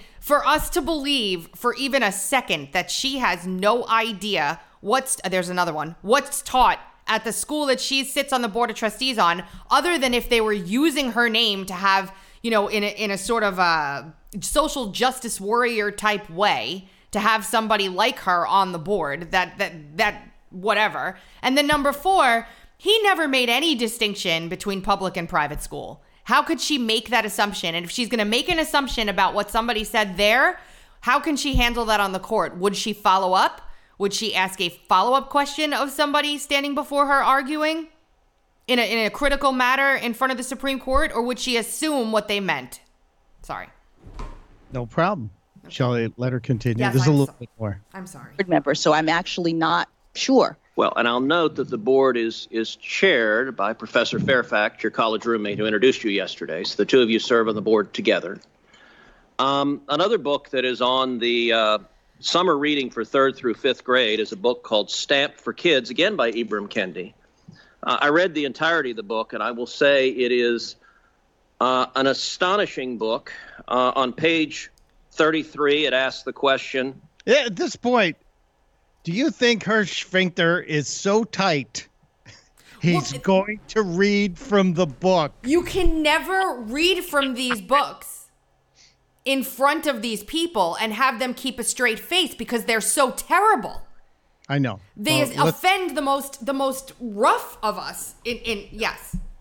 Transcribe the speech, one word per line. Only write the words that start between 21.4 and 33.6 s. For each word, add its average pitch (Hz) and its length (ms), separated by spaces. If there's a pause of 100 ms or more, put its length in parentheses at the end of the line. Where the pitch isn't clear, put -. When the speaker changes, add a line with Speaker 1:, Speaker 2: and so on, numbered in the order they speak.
Speaker 1:
And 254 140
then 285 100
number 285 260
four, 277 540 (300)
he 427 260
never 370 240
made 254 220
any 285 260
distinction 202 760
between 190 320
public 190 340
and 170 140
private 151 320
school. - 400 (220)
How 262 180
could 302 180
she 294 200
make 220 300
that 226 140
assumption? 202 520
And 175 100
if 170 60
she's 240 180
gonna 220 160
make 240 240
an 339 80
assumption 277 520
about 190 260
what 208 160
somebody 226 320
said 202 340
there, 247 420 (420)
how 262 180
can 285 180
she 277 180
handle 240 300
that 214 140
on 196 140
the 185 60
court? 180 380
Would 190 180
she 208 180
follow 190 400
up? 240 280 (380)